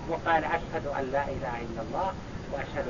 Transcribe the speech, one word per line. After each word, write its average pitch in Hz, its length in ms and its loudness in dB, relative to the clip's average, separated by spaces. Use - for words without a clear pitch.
وقال: 165 340 4
"أشهد 156 440 0
أن 131 120 0
لا 143 120 4
إله 131 380 -2
إلا 113 200 -4
الله 170 320 0
وأشهد - 360 -2